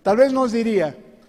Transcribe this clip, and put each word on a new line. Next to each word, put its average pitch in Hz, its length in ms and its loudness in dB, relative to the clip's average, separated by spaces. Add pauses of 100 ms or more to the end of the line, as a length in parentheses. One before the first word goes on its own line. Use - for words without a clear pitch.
tal 196 140 0
vez 269 160 4
nos 262 200 -2
diría, 214 440 -2 (320)